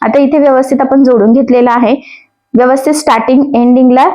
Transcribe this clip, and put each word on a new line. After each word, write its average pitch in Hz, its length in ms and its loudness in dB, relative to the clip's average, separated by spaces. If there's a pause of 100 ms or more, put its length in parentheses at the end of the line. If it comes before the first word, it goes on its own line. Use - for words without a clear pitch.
आता 247 180 -2
इथे 285 180 0
व्यवस्थित 269 420 0
आपण 269 240 0
जोडून 226 280 2
घेतलेला 247 380 0
आहे. 247 240 0 (600)
व्यवस्थित 269 360 0
स्टार्टिंग 277 640 -2
एंडिंगला 247 480 2 (100)